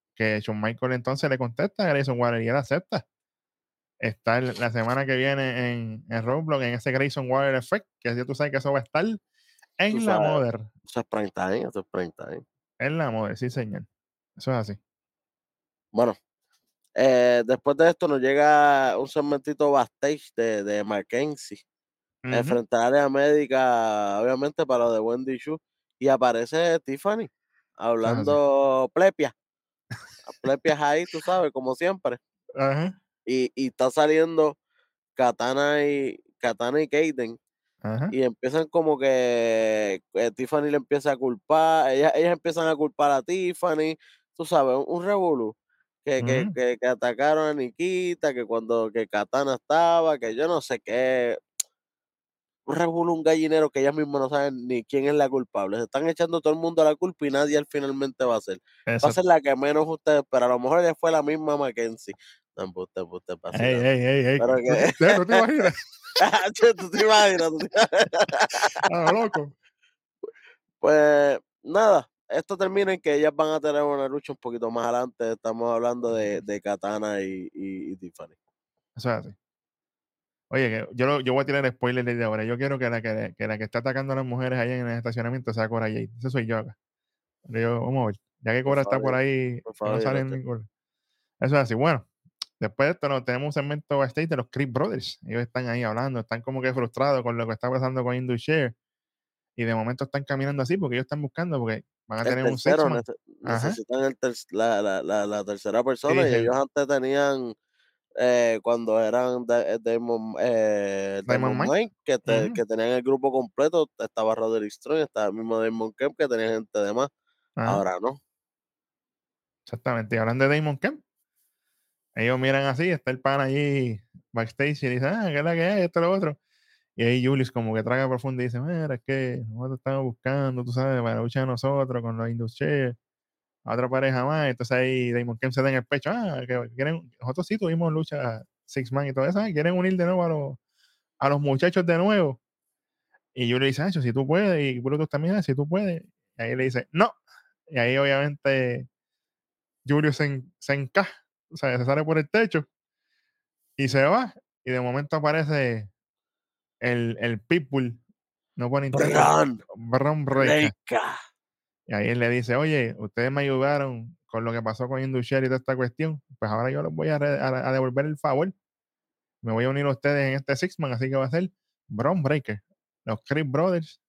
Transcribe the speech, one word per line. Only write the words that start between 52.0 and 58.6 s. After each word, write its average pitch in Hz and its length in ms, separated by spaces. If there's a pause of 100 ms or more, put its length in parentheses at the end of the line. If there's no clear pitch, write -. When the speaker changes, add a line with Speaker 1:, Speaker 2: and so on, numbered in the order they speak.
Speaker 2:
Un 139 100
revolú, 170 380
un 160 100
gallinero 156 460
que 135 100
ellas 139 140
mismas 143 280
no 131 60
saben 139 400
ni 123 160
quién 139 220
es 151 80
la 143 140
culpable. 110 500
Se 117 60
están 139 240
echando 165 320
todo 151 120
el 160 80
mundo 165 240
la 151 100
culpa 175 320
y 143 40
nadie 147 280
al 147 100
finalmente 139 560
va 117 120
a 107 40
ser. 92 180 (460)